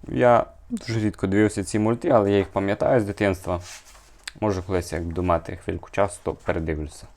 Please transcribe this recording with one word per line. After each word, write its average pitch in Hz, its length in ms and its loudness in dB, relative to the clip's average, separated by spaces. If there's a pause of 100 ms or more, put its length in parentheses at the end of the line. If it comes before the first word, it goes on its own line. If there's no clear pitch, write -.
Я 123 380 4 (240)
дуже 113 300 -4
рідко 104 280 -2
дивився 101 360 2
ці 104 160 -2
мульти, 113 300 0
але 104 220 4
я 101 60 6
їх 98 100 2
пам'ятаю 101 540 0
з 104 40 -2
дитинства. 95 560 -2 (760)
Може, 98 220 0
колись, 90 320 -4
як 85 100 -4
буду 85 200 -4
мати 87 340 0
хвильку - 340 -8
часу, 98 320 -2
то - 100 -4
передивлюся. 80 840 -6